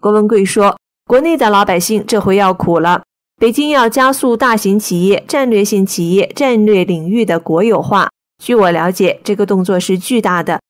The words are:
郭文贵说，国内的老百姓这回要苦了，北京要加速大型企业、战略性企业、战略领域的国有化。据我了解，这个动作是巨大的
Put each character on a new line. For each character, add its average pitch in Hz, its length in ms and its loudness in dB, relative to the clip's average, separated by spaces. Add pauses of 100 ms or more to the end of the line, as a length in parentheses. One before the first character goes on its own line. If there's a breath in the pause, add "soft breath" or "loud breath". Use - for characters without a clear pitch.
郭 208 100 0
文 214 160 2
贵 208 160 2
说， 202 320 0 (320)
国 247 140 2
内 330 160 0
的 247 120 2
老 202 140 4
百 190 160 0
姓 208 260 -2
这 220 140 0
回 190 160 0
要 190 180 2
苦 175 260 0
了， 170 240 0 (360)
北 226 140 2
京 294 160 -2
要 269 180 2
加 262 240 0
速 269 240 0
大 226 220 0
型 202 200 0
企 180 280 -2
业、 196 200 0
战 277 240 -2
略 208 140 2
性 202 220 0
企 175 260 -4
业、 190 240 2
战 240 300 0
略 208 180 2
领 165 240 -4
域 226 160 0
的 170 160 -2
国 165 240 -2
有 208 180 2
化。 180 280 -2 (340)
据 240 100 -2
我 196 180 2
了 170 200 -2
解， 185 320 -2
这 208 100 -4
个 202 120 -2
动 196 180 0
作 185 160 0
是 190 180 -4
巨 233 220 -2
大 180 240 -2
的 165 160 -4 (100)